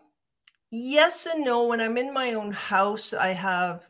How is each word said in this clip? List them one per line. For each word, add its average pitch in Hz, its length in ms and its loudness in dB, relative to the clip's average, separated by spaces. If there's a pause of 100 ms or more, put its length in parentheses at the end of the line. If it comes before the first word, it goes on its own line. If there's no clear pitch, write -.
(720)
yes 285 560 2
and 320 180 -2
no. 240 200 2
When 233 160 0
I'm 226 160 0
in 254 160 -2
my 254 220 -2
own 208 180 -4
house, 202 600 0
I - 160 0
have, 180 600 -2